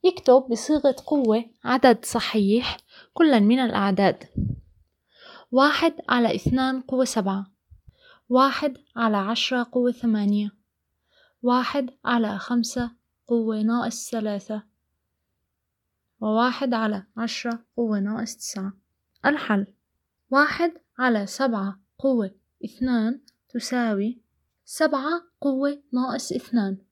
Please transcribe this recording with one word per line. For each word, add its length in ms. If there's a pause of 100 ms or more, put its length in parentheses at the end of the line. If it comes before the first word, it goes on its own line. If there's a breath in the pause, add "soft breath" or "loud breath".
يكتب 480
بصيغة 440 (100)
قوة 400 (180)
عدد 420
صحيح 720 (360 soft breath)
كلا 260
من 200
الأعداد. 640 (1300 loud breath)
واحد 420 (160)
على 260
اثنان 460
قوة 240
سبعة، 460 (800 soft breath)
واحد 480 (180)
على 220
عشرة 540
قوة 200
ثمانية، 600 (920)
واحد 480 (160)
على 340
خمسة 520 (360)
قوة 340
ناقص 500
ثلاثة، 520 (1600)
وواحد 540
على 300 (140)
عشرة 460 (140)
قوة 220
ناقص 360
تسعة. 380 (520)
الحل: 420 (640)
واحد 420 (280)
على 260
سبعة 540 (180)
قوة 340 (340)
اثنان 560 (280)
تساوي 760 (420)
سبعة 540 (200)
قوة 400 (120)
ناقص 380
اثنان 460 (140)